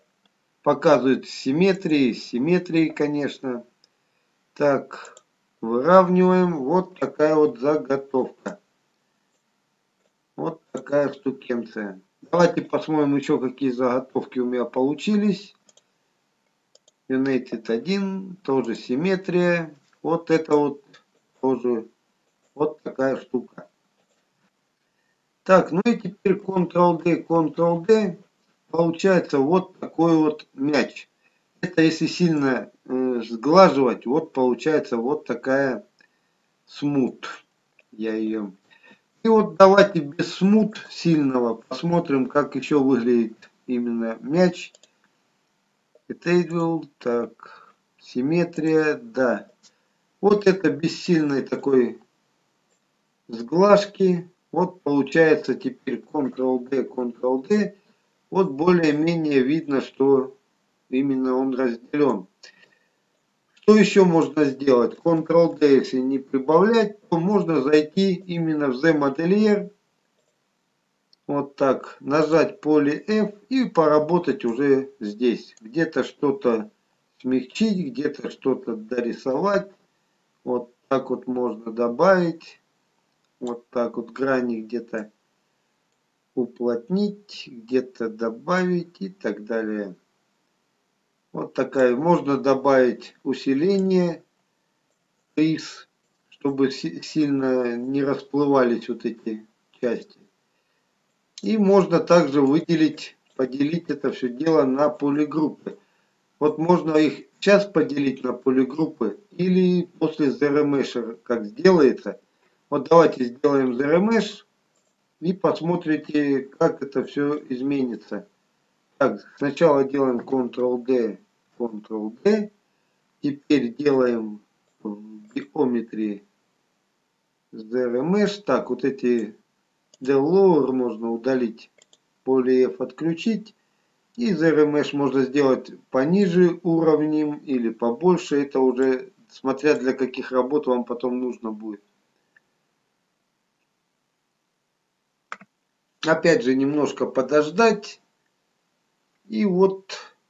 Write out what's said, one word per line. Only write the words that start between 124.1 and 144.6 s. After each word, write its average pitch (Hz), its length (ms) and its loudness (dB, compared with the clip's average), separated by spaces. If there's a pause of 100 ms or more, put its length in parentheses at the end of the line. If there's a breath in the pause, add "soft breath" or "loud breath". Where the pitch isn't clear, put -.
в 107 380 -14 (120)
геометрии 117 920 -4 (1300)
ZRemesh. 123 920 -2
Так, 120 240 -2
вот 123 160 -6
эти 123 500 -2 (640)
Del 135 220 2
Lower 160 500 4
можно 117 400 -4
удалить, 117 600 -4 (520)
поле 127 420 2
F - 160 -6
отключить. 165 720 -4 (600)
И 233 160 -2
ZRemesh 147 640 2
можно 135 280 0
сделать 131 480 0 (180)
пониже 175 760 2
уровнем 156 720 0
или 120 320 -4
побольше. 143 720 0
Это 139 180 -4
уже 131 520 0 (180)
смотря 135 440 -2
для 127 200 -2
каких 127 380 -6
работ 131 360 -2
вам 123 160 0
потом 123 360 -6
нужно 117 320 -8
будет. 107 300 -12 (4000)